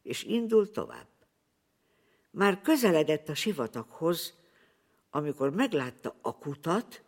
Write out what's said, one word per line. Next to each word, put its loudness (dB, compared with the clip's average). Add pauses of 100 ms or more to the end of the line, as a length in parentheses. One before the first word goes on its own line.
és -8
indult 2
tovább. -8 (1200)
Már 2
közeledett 4
a -6
sivataghoz, -4 (760)
amikor -2
meglátta -4
a -6
kutat -4